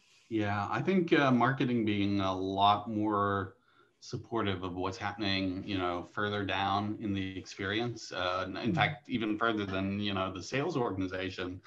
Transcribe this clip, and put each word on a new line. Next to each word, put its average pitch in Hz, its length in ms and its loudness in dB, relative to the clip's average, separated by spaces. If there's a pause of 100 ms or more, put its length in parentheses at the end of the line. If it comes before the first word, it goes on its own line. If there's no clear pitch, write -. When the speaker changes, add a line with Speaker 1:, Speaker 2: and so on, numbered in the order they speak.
(280)
Speaker 1:
Yeah, 104 420 0
I 113 120 0
think, 175 320 2
uh, 143 180 8
marketing 123 540 4
being 101 340 2
a 95 160 2
lot 98 540 4
more 101 680 0 (500)
supportive 101 580 -2
of 87 120 -6
what's 95 220 -4
happening, 95 680 -2
you 98 120 -4
know, 87 340 -2
further 104 320 -2
down 98 560 0
in 101 140 -2
the 95 240 -4
experience. 107 720 -4
Uh, 92 360 -2
in 92 60 -8
Speaker 2:
Mm-hmm. 101 200 -2
Speaker 1:
fact, 104 340 0
even 107 300 -2
further 110 280 0
than, 95 320 -2
you 104 160 -2
know, 95 200 0
the 87 100 -8
sales 151 320 -2
organization, 92 920 -4